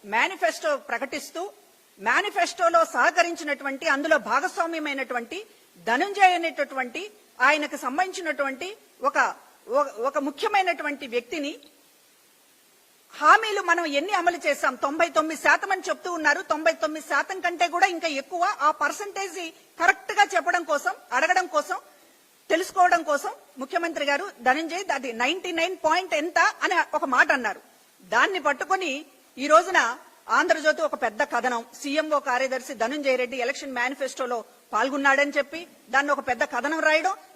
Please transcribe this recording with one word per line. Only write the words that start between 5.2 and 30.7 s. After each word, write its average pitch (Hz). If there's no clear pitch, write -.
ధనంజయ్ 370
అనేటటువంటి, 302
ఆయనకు 294
సంబంధించినటువంటి 302
ఒక, 262
ఒక, 277
ఒక 254
ముఖ్యమైనటువంటి 311
వ్యక్తిని, 277
హామీలు 403
మనం 339
ఎన్ని 294
అమలు 349
చేశాం? 277
తొంభై 320
తొమ్మిది 311
శాతం 349
అని 381
చెప్తూ 330
ఉన్నారు. 320
తొంభై 320
తొమ్మిది 311
శాతం 339
కంటే 349
కూడా 349
ఇంకా 339
ఎక్కువ. 330
ఆ 294
పర్సెంటేజ్ 370
కరెక్ట్ 381
గా 403
చెప్పడం 349
కోసం, 311
అడగడం 349
కోసం, 330
తెలుసుకోవడం 349
కోసం 302
ముఖ్యమంత్రి 330
గారు, 285
"ధనంజయ్, 311
అది 269
నైంటీ 302
నైన్ 330
పాయింట్ 349
ఎంత?" 311
అని 359
ఒక 302
మాట 294
అన్నారు. 233
దాన్ని 262
పట్టుకొని 302
ఈ 269
రోజున 311
ఆంధ్రజ్యోతి 302